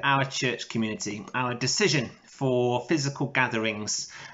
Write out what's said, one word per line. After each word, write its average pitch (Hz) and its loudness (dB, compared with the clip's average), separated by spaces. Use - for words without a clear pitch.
our 139 4
church - -2
community 107 -2
our 127 -2
decision 135 2
for 123 2
physical 139 0
gatherings, 110 -2